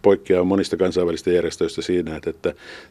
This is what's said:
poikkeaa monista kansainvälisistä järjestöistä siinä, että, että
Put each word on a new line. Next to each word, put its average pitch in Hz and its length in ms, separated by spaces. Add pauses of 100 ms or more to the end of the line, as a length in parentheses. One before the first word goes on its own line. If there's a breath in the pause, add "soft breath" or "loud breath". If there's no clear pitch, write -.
poikkeaa 95 420
monista 95 340
kansainvälisistä 90 540
järjestöistä 82 500
siinä, 82 340
että, 76 140
että - 240 (380 loud breath)